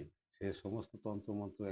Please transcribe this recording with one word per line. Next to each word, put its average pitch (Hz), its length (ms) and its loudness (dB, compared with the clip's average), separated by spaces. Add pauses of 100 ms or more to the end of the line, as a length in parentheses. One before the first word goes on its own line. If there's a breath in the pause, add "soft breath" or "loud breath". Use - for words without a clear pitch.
(340)
সে 101 180 0
সমস্ত 101 400 -2 (120)
তন্ত্রমন্ত্র 104 560 0 (120)